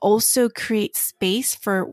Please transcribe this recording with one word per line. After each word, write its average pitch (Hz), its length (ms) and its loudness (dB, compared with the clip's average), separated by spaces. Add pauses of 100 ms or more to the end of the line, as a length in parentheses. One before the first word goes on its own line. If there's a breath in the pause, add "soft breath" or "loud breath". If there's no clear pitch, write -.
also 226 480 2
create - 480 -2
space - 580 -2
for 190 380 -2